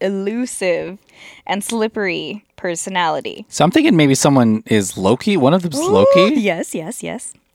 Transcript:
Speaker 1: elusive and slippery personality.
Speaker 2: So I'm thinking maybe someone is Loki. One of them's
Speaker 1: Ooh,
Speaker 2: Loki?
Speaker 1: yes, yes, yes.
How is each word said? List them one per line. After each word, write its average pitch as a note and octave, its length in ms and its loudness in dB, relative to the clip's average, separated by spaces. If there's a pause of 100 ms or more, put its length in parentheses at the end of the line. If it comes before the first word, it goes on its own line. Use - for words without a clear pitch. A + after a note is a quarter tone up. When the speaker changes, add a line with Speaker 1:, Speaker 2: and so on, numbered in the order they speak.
Speaker 1:
elusive G3 960 -4 (460)
and G3 200 -4
slippery G#3 800 -6 (100)
personality. E3+ 920 -6
Speaker 2:
So - 160 0
I'm F3+ 80 2
thinking D4 240 4
maybe C#3+ 180 4
someone A#2+ 520 4
is G#2 300 0
Loki. A2+ 400 0
One C#3+ 180 4
of F#3 80 0
them's E3+ 160 -6
Speaker 1:
Ooh, E4 120 -2
Speaker 2:
Loki? C#5 460 4
Speaker 1:
yes, G3+ 360 -2
yes, - 300 -10
yes. E3+ 300 -10 (220)